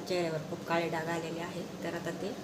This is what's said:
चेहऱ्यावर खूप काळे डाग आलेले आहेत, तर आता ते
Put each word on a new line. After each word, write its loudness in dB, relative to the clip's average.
चेहऱ्यावर 2
खूप -4
काळे 4
डाग 2
आलेले 0
आहेत, -4
तर 0
आता -2
ते -2